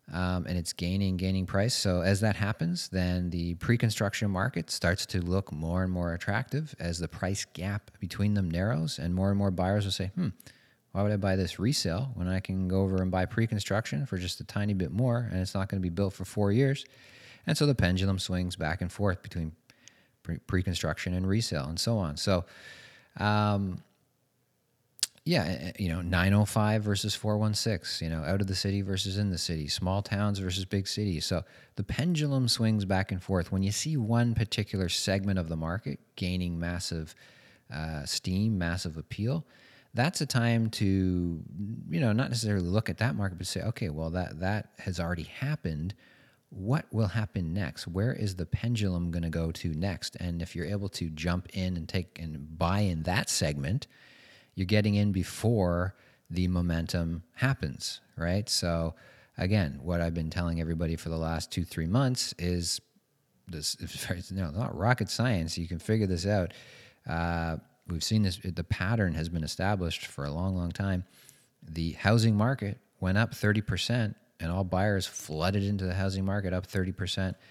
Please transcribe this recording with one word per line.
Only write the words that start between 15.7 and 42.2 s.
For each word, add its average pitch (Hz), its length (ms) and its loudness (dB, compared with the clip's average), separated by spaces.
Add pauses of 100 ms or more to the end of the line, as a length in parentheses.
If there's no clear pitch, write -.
be 90 80 0
built 95 260 0
for 95 100 -8
four 101 280 2
years?" 135 320 4 (640)
And 160 120 2
so 147 80 4
the 139 80 6
pendulum 92 440 4
swings 90 380 -2
back 82 240 -2
and 87 100 -2
forth 98 320 0
between 82 300 -6 (720)
pre-, 82 160 -6
pre-construction 90 720 0
and 92 140 0
resale 95 400 0
and 85 120 -4
so 113 200 2
on. 78 180 -2
So, 90 300 2 (720)
um, 104 640 2 (1400)
yeah, 151 180 2
eh, 76 140 -2 (100)
eh, - 100 -8
you 92 120 0
know, 85 100 -2
nine 90 320 4
oh 104 140 6
five 107 360 4
versus 104 320 0
four 107 220 0
one 107 160 2
six, - 480 -2
you 80 80 -4
know, 80 160 -2
out 98 160 0
of 98 60 2
the 95 80 -2
city 98 260 0
versus 98 380 -2
in 104 100 2
the 90 80 0
city, 78 320 -4
small 92 320 0
towns 101 380 0
versus 92 260 -2
big 95 240 -2
cities. 95 380 -2
So 87 180 0 (320)
the - 80 -4
pendulum 143 640 0
swings 110 380 2
back 95 260 2
and 92 100 -4
forth. 92 300 0
When 95 100 2
you 101 100 2
see 151 260 0
one 117 360 4
particular 101 540 0
segment 98 500 2
of 82 120 -2
the 82 60 0
market 87 420 -4 (180)
gaining 90 420 -2
massive, 85 560 -4 (560)
uh, 78 360 -6
steam, 101 500 0
massive 85 400 -2
appeal, 120 500 -4 (460)
that's 143 300 0
a 139 40 0
time 117 440 2
to, 92 720 2 (480)
you 165 100 0
know, 113 120 4
not 123 180 2